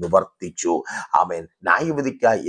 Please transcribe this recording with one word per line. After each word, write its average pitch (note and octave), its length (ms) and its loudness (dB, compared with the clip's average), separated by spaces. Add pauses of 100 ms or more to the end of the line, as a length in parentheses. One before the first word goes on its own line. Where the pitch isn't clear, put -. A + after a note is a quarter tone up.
നിവർത്തിച്ചു. F2 720 -2 (480)
ആമേൻ. E2+ 240 -2 (220)
ന്യായവിധിക്കായി C3 840 2